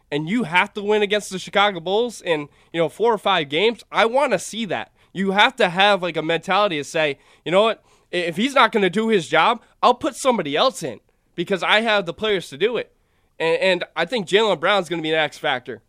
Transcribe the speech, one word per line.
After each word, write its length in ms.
and 180
you 160
have 300
to 80
win 200
against 280
the 80
Chicago 420
Bulls 420
in, 260
you 80
know, 80
four 240
or 60
five 300
games, 420
I 160
wanna 320
see 280
that. 260
You 200
have 240
to 120
have, 340
like, 140
a 60
mentality 540
to 80
say, 340
"You 80
know 100
what? 220
I-, 40
if 200
he's 180
not 180
gonna 180
do 180
his 200
job, 340
I'll 120
put 220
somebody 400
else 260
in 180
because 280
I 180
have 260
the 80
players 360
to 80
do 180
it." 160
And, 220
and 240
I 80
think 240
Jaylen 320
Brown's 280
gonna 140
be 100
an 60
X 200
factor. 500